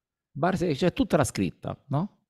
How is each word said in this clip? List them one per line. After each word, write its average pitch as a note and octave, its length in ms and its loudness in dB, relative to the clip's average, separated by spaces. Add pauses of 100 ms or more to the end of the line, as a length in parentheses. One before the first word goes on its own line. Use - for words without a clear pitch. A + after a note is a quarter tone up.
(300)
bar, E3+ 260 0
c'è C#3+ 360 0
tutta G#3 240 2
la C#3+ 80 4
scritta, F#2+ 520 -4 (100)
no? D3 320 -4 (120)